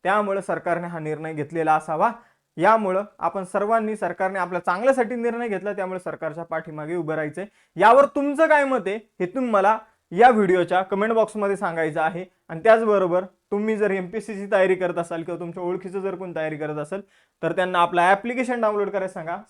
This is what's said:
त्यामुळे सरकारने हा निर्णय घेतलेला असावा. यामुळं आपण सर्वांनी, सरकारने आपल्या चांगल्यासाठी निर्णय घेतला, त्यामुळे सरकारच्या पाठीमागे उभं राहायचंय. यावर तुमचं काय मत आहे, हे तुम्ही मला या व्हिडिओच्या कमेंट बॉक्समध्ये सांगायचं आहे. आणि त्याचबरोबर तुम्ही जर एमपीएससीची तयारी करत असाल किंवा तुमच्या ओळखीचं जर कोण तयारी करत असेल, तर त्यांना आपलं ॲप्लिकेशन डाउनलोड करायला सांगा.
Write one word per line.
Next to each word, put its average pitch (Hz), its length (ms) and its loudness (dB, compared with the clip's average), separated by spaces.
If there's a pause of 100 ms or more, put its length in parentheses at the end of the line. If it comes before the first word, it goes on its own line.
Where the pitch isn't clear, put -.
त्यामुळे 196 380 0
सरकारने 175 460 -4
हा 170 120 -10
निर्णय 156 340 -6
घेतलेला 156 400 -2
असावा. 160 380 0 (460)
यामुळं 202 460 2 (160)
आपण 185 240 -4
सर्वांनी, 214 520 -2
सरकारने 190 440 -4
आपल्या 175 260 -4
चांगल्यासाठी 240 500 0
निर्णय 233 320 -4
घेतला, 196 260 -6
त्यामुळे 185 260 -6
सरकारच्या 160 440 -8
पाठीमागे 160 520 -8
उभं 160 180 -4
राहायचंय. 156 320 -6 (300)
यावर 233 300 8
तुमचं 285 420 0
काय 294 180 6
मत 262 200 0
आहे, 196 100 -2
हे 208 300 -6
तुम्ही 247 260 -4
मला 202 260 4 (340)
या 220 180 8
व्हिडिओच्या 185 520 2
कमेंट 202 320 -2
बॉक्समध्ये 208 440 0
सांगायचं 165 440 -2
आहे. 160 240 -4 (240)
आणि 165 100 -10
त्याचबरोबर 202 640 4
तुम्ही 208 540 -4
जर 202 140 0
एमपीएससीची 196 600 -6
तयारी 190 240 4
करत 180 220 -4
असाल 170 260 -6
किंवा 165 160 -8
तुमच्या 175 240 -10
ओळखीचं 185 380 -6
जर 190 140 -4
कोण 175 200 -12
तयारी 156 220 -4
करत 151 200 -6
असेल, 170 240 -8 (420)
तर 165 80 -2
त्यांना 180 280 0
आपलं 175 220 2
ॲप्लिकेशन 240 600 0
डाउनलोड 208 280 0
करायला 190 180 -4
सांगा. 175 300 -10 (120)